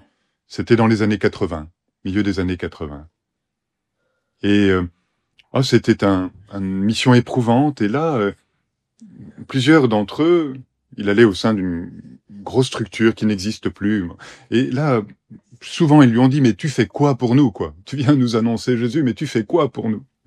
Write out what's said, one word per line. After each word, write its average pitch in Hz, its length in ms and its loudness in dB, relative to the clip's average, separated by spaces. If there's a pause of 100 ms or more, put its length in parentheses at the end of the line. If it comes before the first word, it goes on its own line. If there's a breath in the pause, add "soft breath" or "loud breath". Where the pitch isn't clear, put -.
(480)
c'était - 260 -2
dans 113 140 4
les 110 140 2
années 107 160 0
quatre-vingts, 85 520 -4 (340)
milieu 98 200 -2
des 98 160 -2
années 90 160 -2
quatre-vingts. 78 500 -10 (1400)
Et, 101 260 2
euh, 92 140 2 (720)
oh, 127 100 0
c'était 113 400 0
un, 92 300 0 (200)
une 95 300 -6
mission 113 320 2
éprouvante, 123 680 0
et 104 60 0
là, 147 280 -2
euh, 101 160 -2 (1120)
plusieurs 135 400 4
d'entre 107 380 -2
eux, 165 320 0 (400)
il 104 120 -6
allait 104 140 4
au 110 100 6
sein 110 220 -2
d'une 90 480 -6 (280)
grosse 107 360 -2
structure 110 480 -2
qui - 120 -4
n'existe 104 420 -4
plus. 101 420 -4 (400 loud breath)
Et 131 220 0
là, 131 300 0 (580)
souvent, 151 420 4
ils 123 80 6
lui 113 80 0
ont 127 80 4
dit, « 135 160 0
Mais 113 120 4
tu - 140 -8
fais 117 200 -2
quoi 143 280 0
pour 120 200 0
nous, 139 160 4
quoi ? 78 320 -10
Tu - 100 -14
viens 143 220 2
nous 123 180 2
annoncer 117 420 0
Jésus, 120 280 -2
mais 113 100 0
tu 147 140 -8
fais 110 160 -2
quoi 147 260 0
pour 110 180 -6
nous ? » 104 160 -4 (220)